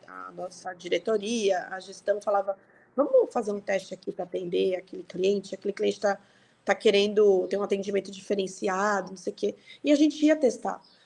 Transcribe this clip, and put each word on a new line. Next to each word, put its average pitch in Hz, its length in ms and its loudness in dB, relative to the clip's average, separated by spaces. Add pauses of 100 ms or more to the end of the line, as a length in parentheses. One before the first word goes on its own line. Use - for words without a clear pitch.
a 185 240 -16
nossa 180 420 -12
diretoria, 190 960 -2
a 185 80 -10
gestão 196 400 -4
falava, 202 380 -2 (380)
"Vamos 480 360 4
fazer 208 200 -4
um 202 100 -6
teste 196 320 -4
aqui - 180 -10
pra 180 140 -8
atender 185 500 -2
aquele 180 280 -10
cliente, 196 520 -2
aquele 202 180 -4
cliente 202 260 -2
tá, 202 180 0 (480)
tá 202 100 2
querendo 202 720 4
ter 196 100 -2
um 202 60 -2
atendimento 196 480 -2
diferenciado, 190 1000 -2
não 190 60 -16
sei - 140 -8
o - 40 -8
quê." 202 200 -4 (280)
E 277 80 4
a 294 40 6
gente 294 300 4
ia 302 100 6
testar. 233 460 0 (240)